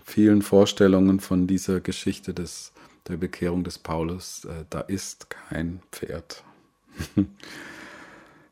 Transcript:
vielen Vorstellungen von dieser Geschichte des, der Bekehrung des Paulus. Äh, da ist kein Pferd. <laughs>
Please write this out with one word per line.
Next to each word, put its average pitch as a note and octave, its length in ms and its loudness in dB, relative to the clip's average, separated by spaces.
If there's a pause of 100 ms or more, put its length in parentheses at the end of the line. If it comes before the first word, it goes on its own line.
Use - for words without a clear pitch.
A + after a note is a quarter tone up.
vielen G#2 360 6
Vorstellungen G2 800 6
von F2+ 300 0
dieser F#2 320 -2
Geschichte - 520 -6
des, - 380 -10 (380)
der F2+ 80 -8
Bekehrung F2+ 480 -4
des - 140 -10
Paulus. E2 680 -6
Äh, D#2+ 260 -12
da E2 120 -8
ist - 480 -10
kein E2+ 600 -8
Pferd. - 540 -12 (720)
<laughs> G2 100 2 (1300)